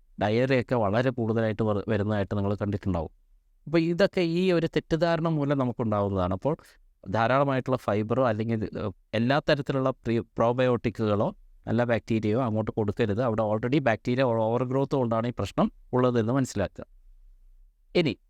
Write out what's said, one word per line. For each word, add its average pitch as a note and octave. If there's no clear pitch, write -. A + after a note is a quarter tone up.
ഡയറിയൊക്കെ B2
വളരെ A#2
കൂടുതലായിട്ട് A2+
വരു-, G#2
വരുന്നതായിട്ട് G#2
നിങ്ങൾ G2+
കണ്ടിട്ടുണ്ടാവും. G2
അപ്പോൾ D#3
ഇതൊക്കെ F3
ഈ F3
ഒരു E3
തെറ്റിദ്ധാരണ E3
മൂലം D3
നമുക്കുണ്ടാവുന്നതാണ്. G2+
അപ്പോൾ C#3+
ധാരാളമായിട്ടുള്ള B2+
ഫൈബറോ A2+
അല്ലെങ്കിൽ, A2
ഏഹ്, G2
എല്ലാ B2
തരത്തിലുള്ള C3+
പ്രീ-, A#2
പ്രോബയോട്ടിക്കുകളോ A#2+
നല്ല A2+
ബാക്ടീരിയയോ A2
അങ്ങോട്ട് G#2+
കൊടുക്കരുത്. G#2
അവിടെ A2+
already A2
ബാക്ടീരിയ B2
ഓവർഗ്രോത്ത് B2
കൊണ്ടാണ് A#2
ഈ A#2+
പ്രശ്നം D#3+
ഉള്ളതെന്ന് A#2+
മനസ്സിലാക്കുക. A#2
ഇനി E3+